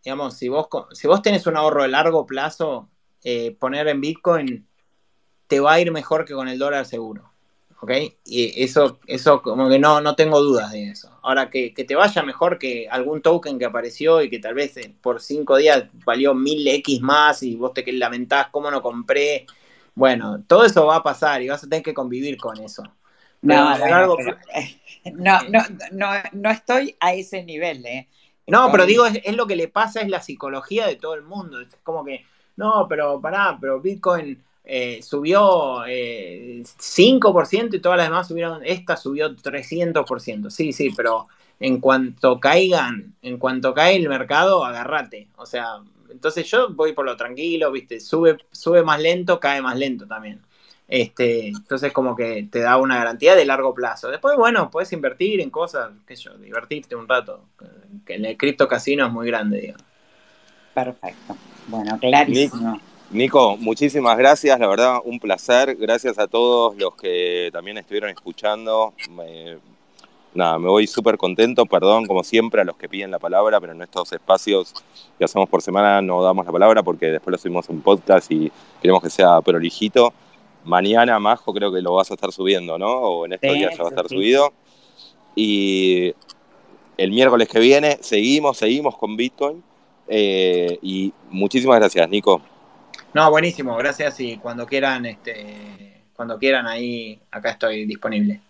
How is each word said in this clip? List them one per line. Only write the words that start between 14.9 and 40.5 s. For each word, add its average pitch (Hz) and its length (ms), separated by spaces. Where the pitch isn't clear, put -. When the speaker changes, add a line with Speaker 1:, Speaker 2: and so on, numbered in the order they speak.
Speaker 1:
por 117 200
cinco 139 360
días 143 280
valió 131 280
mil 143 340
X 139 340
más 143 420
y 120 120
vos 127 180
te 127 100
que-, 127 100
lamentás 123 560
cómo 147 220
no 135 100
compré. 135 640
Bueno, 113 540
todo 208 180
eso 175 220
va 156 100
a 151 60
pasar 143 380
y 127 80
vas 143 140
a 143 60
tener 156 140
que 156 100
convivir 131 440
con 110 220
eso. 107 240
Pero 147 200
Speaker 2:
No, 147 80
Speaker 1:
a 135 80
Speaker 2:
bueno, 160 180
Speaker 1:
largo 180 220
Speaker 2:
pero, - 220
Speaker 1:
pla-, - 220
Speaker 2:
eh, - 200
no, 180 280
Speaker 1:
eh. - 80
Speaker 2:
no, 220 100
no, 196 160
no 202 180
estoy 254 500
a 180 140
ese 190 300
nivel, 160 420
¿eh? 127 220
Speaker 1:
No, 240 240
pero 190 120
Speaker 2:
Estoy 190 100
Speaker 1:
digo, 240 120
es, 214 180
es 208 120
lo 233 120
que 196 80
le 165 120
pasa, 220 340
es 202 80
la 185 120
psicología 143 680
de 156 80
todo 160 180
el 151 100
mundo. 165 380
Es 123 220
como 160 200
que, 135 220
"No, 208 340
pero 147 320
pará, 180 400
pero 135 180
Bitcoin, 170 640
eh, 123 380
subió, 151 840
eh, 120 760
cinco 220 560
por 160 140
ciento 214 280
y 170 60
todas 180 160
las 170 100
demás 170 200
subieron, 165 380
esta 175 320
subió 143 380
trescientos 156 720
por 120 140
ciento". 104 280
Sí, 151 240